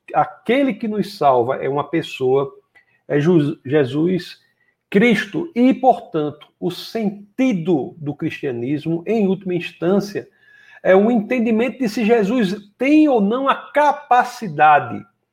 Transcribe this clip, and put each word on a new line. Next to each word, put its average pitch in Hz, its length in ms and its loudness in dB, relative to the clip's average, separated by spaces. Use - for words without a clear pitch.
aquele 254 600 0
que 233 120 -8
nos 214 320 -6
salva 131 380 2
é - 120 -6
uma 139 140 -2
pessoa, 139 720 -2
é 147 100 0
Ju-, 151 480 2
Jesus 151 720 -2
Cristo. 196 640 0
E, 254 220 2
portanto, 156 720 -2
o 180 100 -4
sentido 190 1300 -4
do 143 160 -8
cristianismo, 147 920 -6
em 214 220 0
última 185 280 -2
instância, 175 720 -4
é 180 140 4
o 208 160 4
entendimento 240 720 0
de 247 80 -2
se 226 160 -4
Jesus 208 720 0
tem 302 300 4
ou 247 120 2
não 240 280 0
a - 240 -4
capacidade 151 1300 2